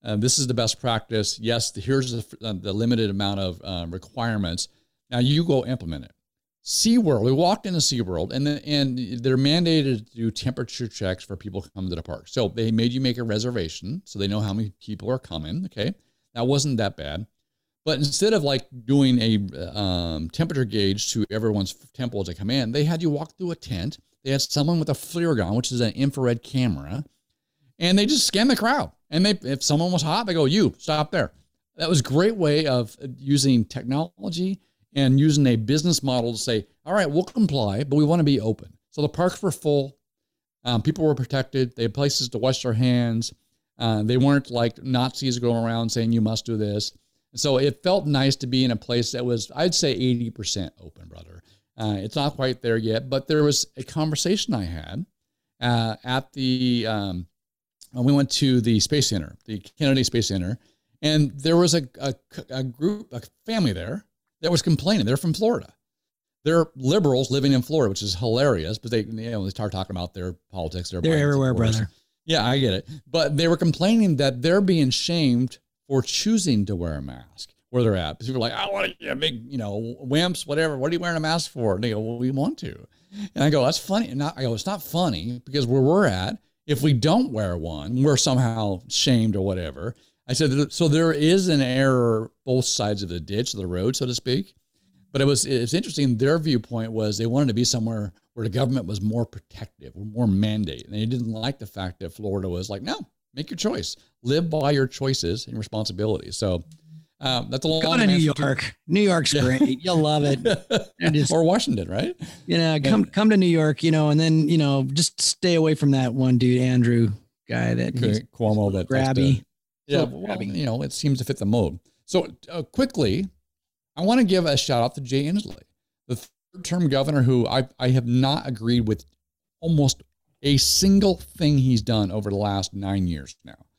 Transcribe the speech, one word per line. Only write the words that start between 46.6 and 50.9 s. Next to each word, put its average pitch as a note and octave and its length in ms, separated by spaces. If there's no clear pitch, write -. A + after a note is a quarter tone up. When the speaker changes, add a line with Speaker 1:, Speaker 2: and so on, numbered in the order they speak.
Speaker 1:
And A#2+ 80
so C#3 180
it C#3 260
felt F3+ 240
nice C3+ 280
to C3 120
be B2+ 160
in B2 80
a A2 40
place A#2+ 360
that B2 120
was, A#2+ 300
I'd E3 200
say, C#3+ 180
eighty A#2+ 380
percent G2 500
open, E2+ 280